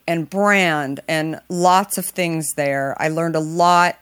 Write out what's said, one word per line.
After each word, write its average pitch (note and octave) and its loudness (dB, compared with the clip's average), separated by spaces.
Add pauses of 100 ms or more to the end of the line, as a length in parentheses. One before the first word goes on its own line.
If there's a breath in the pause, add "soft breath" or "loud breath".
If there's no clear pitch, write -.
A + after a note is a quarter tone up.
and E3 -2
brand F3 0
and D#3 -4 (100)
lots F3+ 2
of F#3 -6
things E3 -4
there. C#3 -2
I D#3 -2
learned D#3+ -2
a D#3 0
lot F3 2